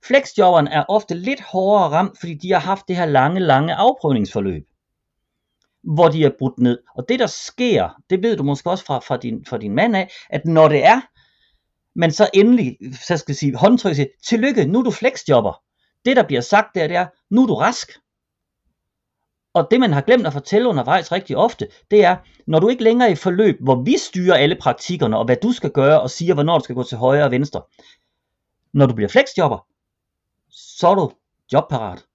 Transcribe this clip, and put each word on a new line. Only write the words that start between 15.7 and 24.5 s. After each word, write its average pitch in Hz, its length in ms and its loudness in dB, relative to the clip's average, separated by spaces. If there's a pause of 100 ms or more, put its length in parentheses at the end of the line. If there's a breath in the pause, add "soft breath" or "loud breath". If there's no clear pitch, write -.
Det, 135 120 2
der 220 100 2
bliver 131 160 -2
sagt 208 320 0
der, 165 120 -2
det 170 100 -4
er, 180 100 -2 (240)
"Nu 226 120 4
er 262 40 4
du 220 80 -2
rask." 180 380 -4 (1600)
Og - 160 0
det, 247 100 4
man 226 120 2
har 139 80 0
glemt 226 260 2
at 151 60 -4
fortælle 202 360 -2
undervejs 160 440 -2
rigtig 190 240 -6
ofte, - 320 -2 (220 soft breath)
det 208 140 6
er, 180 120 2 (300 soft breath)
når 156 120 2
du 185 100 4
ikke 247 160 -2
længere 233 240 4
er 196 40 2
i 160 40 -2
forløb, 185 440 0
hvor 123 220 0
vi 262 160 0
styrer 180 360 -2
alle 147 260 2